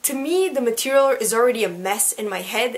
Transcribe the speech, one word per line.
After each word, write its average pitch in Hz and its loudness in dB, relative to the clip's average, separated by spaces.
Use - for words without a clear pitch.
to 277 -2
me 330 0
the 277 -2
material 269 2
is 208 0
already 226 2
a 175 -4
mess 214 0
in 214 -6
my 185 -6
head 220 -2